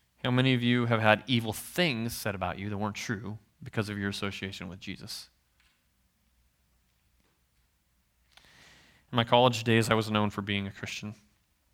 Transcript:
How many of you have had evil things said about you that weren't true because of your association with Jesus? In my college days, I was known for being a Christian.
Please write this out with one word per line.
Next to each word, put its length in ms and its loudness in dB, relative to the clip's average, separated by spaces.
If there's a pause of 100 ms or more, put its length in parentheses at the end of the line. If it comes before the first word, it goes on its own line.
(240)
How 80 2
many 220 4
of 80 0
you 240 4
have 140 2
had 280 6
evil 240 0
things 640 -4
said 180 -4
about 240 -4
you 120 -6
that 80 -6
weren't 180 -4
true 420 -8 (240)
because 260 -4
of 80 -6
your 120 -2
association 600 -8
with 120 -14
Jesus? 480 -14 (3750)
In 40 -2
my 80 4
college 380 4
days, 260 4
I 60 6
was 160 0
known 200 2
for 120 -6
being 240 -4
a 60 -10
Christian. 420 -10 (600)